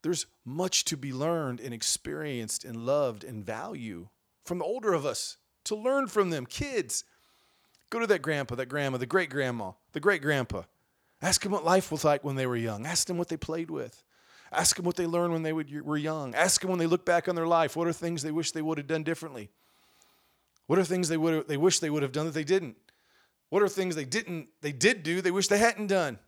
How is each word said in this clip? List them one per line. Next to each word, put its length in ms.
There's 240
much 420
to 100
be 160
learned 480
and 140
experienced 880
and 220
loved 380
and 200
value 640
from 140
the 60
older 280
of 120
us, 340
to 100
learn 320
from 240
them. 160
Kids, 560
go 80
to 80
that 160
grandpa, 320
that 120
grandma, 320
the 80
great-grandma, 680
the 80
great-grandpa. 600
Ask 220
them 80
what 140
life 260
was 140
like 180
when 140
they 100
were 100
young. 300
Ask 220
them 100
what 100
they 80
played 340
with. 340
Ask 240
them 80
what 100
they 120
learned 260
when 100
they 100
would, 300
were 140
young. 380
Ask 260
them 100
when 80
they 80
look 180
back 240
on 60
their 140
life, 260
what 140
are 40
things 300
they 80
wish 220
they 100
would 160
have 80
done 160
differently? 480
What 100
are 60
things 240
they 80
would, 320
they 80
wish 240
they 100
would 120
have 100
done 140
that 80
they 100
didn't? 320
What 140
are 60
things 280
they 80
didn't, 440
they 120
did 300
do 180
they 120
wish 160
they 100
hadn't 300
done? 400